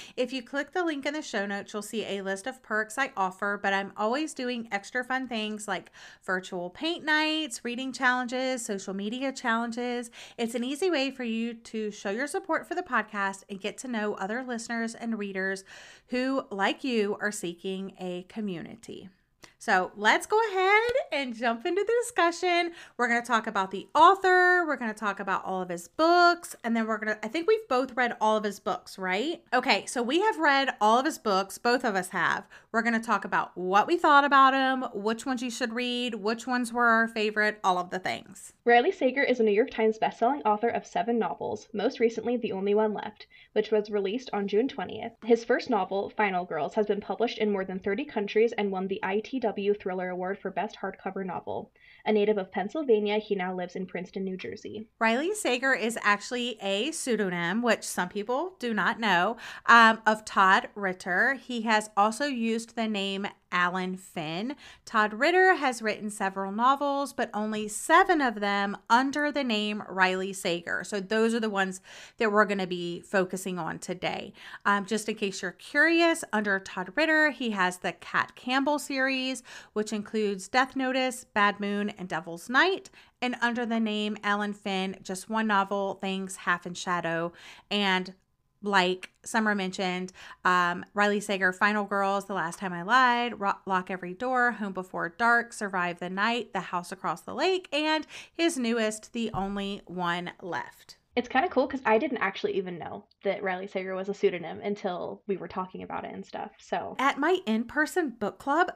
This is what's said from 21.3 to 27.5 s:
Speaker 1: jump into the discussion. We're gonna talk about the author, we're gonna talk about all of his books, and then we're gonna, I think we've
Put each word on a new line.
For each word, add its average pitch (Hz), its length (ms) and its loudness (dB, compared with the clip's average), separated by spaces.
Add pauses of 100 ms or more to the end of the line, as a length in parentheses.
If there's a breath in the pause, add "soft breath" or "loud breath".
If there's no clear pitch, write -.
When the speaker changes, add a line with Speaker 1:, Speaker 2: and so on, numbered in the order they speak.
Speaker 1:
jump 233 300 -2
into 359 180 0
the 427 200 0
discussion. 339 680 2 (260 loud breath)
We're 240 100 2
gonna 233 140 2
talk 226 240 0
about 196 240 -2
the 196 240 -8
author, 359 720 8
we're 285 100 -2
gonna 233 160 -4
talk 214 280 -4
about 185 220 -2
all 185 200 -4
of 180 80 -6
his 175 180 -8
books, 349 760 4
and 226 140 -2
then 226 100 0
we're 220 120 -2
gonna, 214 240 -2
I 220 60 -6
think 330 200 -2
we've 440 180 2